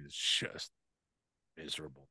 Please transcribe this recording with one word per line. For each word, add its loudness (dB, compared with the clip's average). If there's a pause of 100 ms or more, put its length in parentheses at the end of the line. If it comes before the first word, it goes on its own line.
is -10
just 2 (840)
miserable. -6